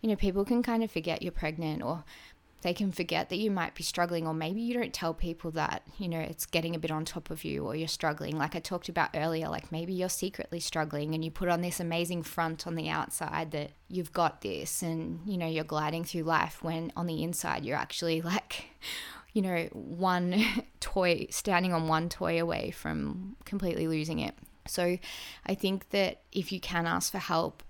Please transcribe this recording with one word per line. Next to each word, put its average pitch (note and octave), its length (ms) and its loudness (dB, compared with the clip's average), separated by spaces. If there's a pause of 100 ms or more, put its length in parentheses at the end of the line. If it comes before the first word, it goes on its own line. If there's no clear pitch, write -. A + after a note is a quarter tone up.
you A3+ 80 2
know, G#3 80 4
people G3 280 4
can A#3+ 180 6
kind A3+ 200 4
of A3 80 0
forget E3 320 0
you're F3 80 -2
pregnant, D#3 520 0
or D#3 200 -2 (640)
they F3 80 2
can F#3+ 200 2
forget E3+ 360 0
that F#3 80 -2
you G#3+ 140 2
might F#3 240 0
be - 80 -8
struggling, E3+ 440 2
or D#3+ 60 0
maybe D#3+ 300 -2
you A#3+ 100 0
don't A#3+ 220 0
tell E3 180 0
people E3 380 -2
that, D#3+ 320 0 (160)
you F#3+ 100 -2
know, E3 100 0
it's - 280 -4
getting E3 280 2
a E3 40 -4
bit D#3+ 120 -2
on D#3 140 0
top - 260 -8
of D#3 140 -6
you C#3+ 180 -2
or C#3 140 -2
you're D#3+ 100 -2
struggling. D#3 520 -2
Like D3+ 180 0
I - 20 -2
talked F3 300 -4
about E3+ 260 2
earlier, D#3+ 360 2
like, - 200 -6
maybe E3+ 220 -2
you're F3+ 160 2
secretly - 520 -4
struggling D3+ 540 0
and D#3+ 80 0
you D#3+ 80 -2
put F3+ 200 0
on E3+ 100 4
this F3 180 -2
amazing E3+ 440 0
front D#3+ 440 -2
on E3+ 80 -4
the D#3 140 -2
outside D#3 640 -2
that D3 220 -4 (160)
you've F3+ 260 -4
got E3+ 260 4
this - 420 -4
and, E3 440 -2
you G3+ 100 0
know, E3+ 100 0
you're D#3+ 160 0
gliding D#3 420 0
through E3+ 180 -2
life, D#3 400 0
when E3 340 -2
on E3+ 100 -2
the D#3+ 160 0
inside E3 440 -2
you're C3 100 0
actually, E3 460 0
like, - 420 -2 (680)
you G#3+ 80 4
know, F3 300 2
one F3+ 680 2 (200)
<laughs> - 180 -14
toy, F3+ 480 4
standing F3+ 460 4
on E3 120 2
one E3 220 4
toy E3+ 320 2
away E3 300 0
from D#2 760 -4
completely F3 440 0
losing D#3 320 0
it. - 140 -4 (320)
So F3+ 300 2 (480)
I F#3+ 100 0
think F#3+ 360 0
that G3 320 2 (100)
if F#3+ 180 -2
you F#3+ 100 -4
can E3+ 260 0
ask E3+ 260 2
for G3 60 -4
help - 520 0